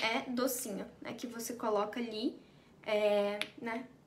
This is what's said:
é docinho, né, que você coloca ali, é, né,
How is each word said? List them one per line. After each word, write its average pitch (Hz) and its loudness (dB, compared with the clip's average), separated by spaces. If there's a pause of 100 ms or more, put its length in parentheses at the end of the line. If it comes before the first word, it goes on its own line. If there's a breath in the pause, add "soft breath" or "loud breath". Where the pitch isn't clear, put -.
é 247 0
docinho, 240 0 (160)
né, - -8
que - -8
você 233 -6
coloca 208 0
ali, 226 -2 (480 loud breath)
é, 208 4 (220)
né, 233 -4 (220)